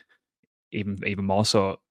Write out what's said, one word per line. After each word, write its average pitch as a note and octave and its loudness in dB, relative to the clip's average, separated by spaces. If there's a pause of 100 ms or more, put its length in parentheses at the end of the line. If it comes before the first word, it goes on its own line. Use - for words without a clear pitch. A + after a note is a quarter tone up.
(720)
even, G2+ -6
even G2+ -4
more G2 2
so, G2 2 (120)